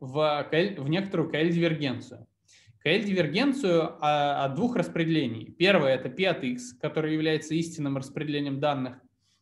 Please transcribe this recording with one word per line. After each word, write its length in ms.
в 500
К 40
Л, 280
в 60
некоторую 400
К 60
Л 160
дивергенцию. 760
К 80
Л 160
дивергенцию, 960
а, 460
от 80
двух 200
распределений. 760
Первое — 460
это 120
p 160
от 200
x, 360
которое 320
является 420
истинным 440
распределением 600
данных, 360